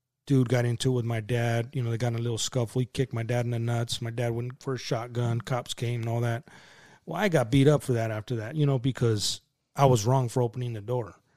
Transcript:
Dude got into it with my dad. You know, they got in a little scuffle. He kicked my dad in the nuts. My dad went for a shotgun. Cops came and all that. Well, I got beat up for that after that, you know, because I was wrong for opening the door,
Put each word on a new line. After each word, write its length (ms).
Dude 220
got 160
into 260
it 40
with 100
my 160
dad. 520
You 100
know, 80
they 80
got 140
in 60
a 40
little 160
scuffle. 420
He 60
kicked 260
my 120
dad 200
in 80
the 80
nuts. 420
My 80
dad 220
went 300
for 120
a 40
shotgun. 640
Cops 340
came 260
and 80
all 120
that. 240
Well, 160
I 80
got 220
beat 180
up 140
for 100
that 200
after 240
that, 200
you 100
know, 120
because 640
I 100
was 200
wrong 220
for 140
opening 300
the 80
door, 340